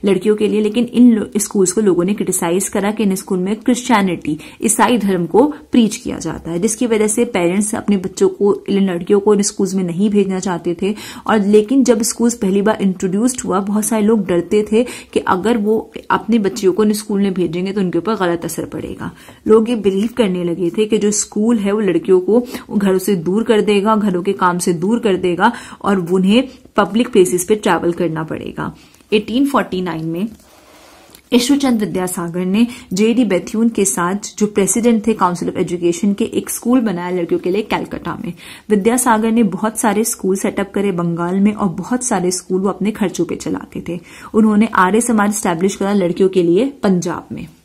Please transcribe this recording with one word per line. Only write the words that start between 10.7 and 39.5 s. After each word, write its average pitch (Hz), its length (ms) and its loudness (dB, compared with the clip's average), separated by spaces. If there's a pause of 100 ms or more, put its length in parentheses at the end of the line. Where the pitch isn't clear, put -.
थे। 208 120 -2 (320)
और 214 140 2
लेकिन 214 440 4
जब 226 180 2
स्कूल्स 233 320 0
पहली 202 280 0
बार 214 180 0
इंट्रोड्यूस्ड 196 600 0
हुआ, 185 200 -2
बहुत 208 240 -2
सारे 220 180 0
लोग 208 240 2
डरते 190 460 0
थे 208 120 4
कि - 360 -6
अगर 196 360 0
वो 214 360 -2 (180)
अपने 220 280 0
बच्चियों 190 340 0
को 214 120 2
इन 214 80 2
स्कूल 208 280 -2
में 196 140 0
भेजेंगे 180 380 -2
तो 208 80 -2
उनके 175 180 0
ऊपर 214 160 -2
गलत 175 300 -2
असर 165 200 -8
पड़ेगा। - 480 -10 (340)
लोग 220 240 4
ये 220 140 -2
बिलीव 196 320 0
करने 180 280 0
लगे 170 260 -2
थे 214 160 -2
कि 214 120 0
जो 202 120 2
स्कूल 214 480 0
है 196 140 0
वो 220 80 0
लड़कियों 180 400 2
को 220 260 2 (240)
घरों 196 280 2
से 196 180 0
दूर 180 260 -2
कर 220 180 2
देगा, 208 360 2
घरों 196 260 0
के 196 100 -2
काम 180 260 0
से 175 140 0
दूर 190 260 0
कर 196 180 0
देगा 185 360 0 (300)
और 185 300 0
उन्हें 202 360 2 (280)
पब्लिक 214 360 0
प्लेसेस 180 320 4
पे 214 120 2
ट्रैवल 175 360 0
करना 160 300 -4
पड़ेगा। 160 540 -10 (360)
एटीन 226 340 2
फ़ोर्टी 196 360 -2
नाइन 160 220 -6
में 170 240 -4 (1040)
ईश्वरचंद 247 480 2
विद्यासागर 180 640 -4
ने 208 220 2 (260)
जेडी 220 320 2
बेथुन 202 440 0
के 214 160 0
साथ, 185 300 -2 (240)
जो 208 80 2
प्रेसिडेंट 208 600 2
थे 220 60 2
काउंसिल 180 380 0
of 185 60 -10
एजुकेशन 175 560 0
के, 220 120 -2
एक - 260 -4
स्कूल 254 300 0
बनाया 180 300 -4
लड़कियों 175 300 -2
के 180 100 -4
लिए 202 120 0
कलकत्ता - 640 -6
में। 175 80 -8 (380)
विद्यासागर 226 600 2
ने 233 100 2
बहुत 208 360 -2